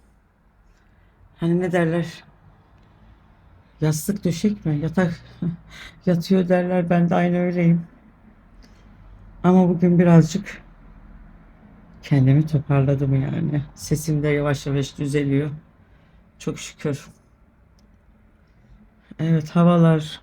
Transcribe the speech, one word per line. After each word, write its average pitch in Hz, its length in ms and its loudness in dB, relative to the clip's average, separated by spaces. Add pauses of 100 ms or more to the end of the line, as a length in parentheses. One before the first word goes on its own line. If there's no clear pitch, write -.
(1400)
Hani 170 240 -2
ne 180 120 -4
derler? 170 340 -2 (1700)
Yastık 156 440 -4
döşek 202 420 -2
mi? 147 120 -2
Yatak 165 420 -2 (200)
<laughs> - 640 -10
yatıyor 180 420 0
derler. 180 420 0
Ben 175 200 2
de 180 40 0
aynı 175 240 0
öyleyim. 175 440 2 (1600)
Ama 180 260 4
bugün 175 300 2
birazcık 170 640 4 (1400)
kendimi 139 440 2
toparladım 139 760 -2
yani. 139 400 -4 (120)
Sesim 151 480 -4
de 151 60 -2
yavaş 147 380 -2
yavaş 139 320 -4
düzeliyor. 143 520 -2 (880)
Çok 156 200 -10
şükür. - 500 -10 (2000)
Evet, 160 300 0
havalar 170 720 2